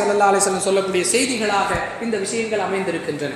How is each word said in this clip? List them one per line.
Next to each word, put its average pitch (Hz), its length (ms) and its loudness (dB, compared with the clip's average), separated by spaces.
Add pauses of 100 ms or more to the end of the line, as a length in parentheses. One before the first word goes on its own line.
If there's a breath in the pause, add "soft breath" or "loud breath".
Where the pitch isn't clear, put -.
ஸல்லல்லாஹு 202 320 4
அலைஹி 196 60 2
வஸல்லம் 190 180 0
சொல்லக்கூடிய 190 460 2
செய்திகளாக 208 1000 0
இந்த 226 140 -2
விஷயங்கள் 214 420 -2
அமைந்திருக்கின்றன. 165 760 -2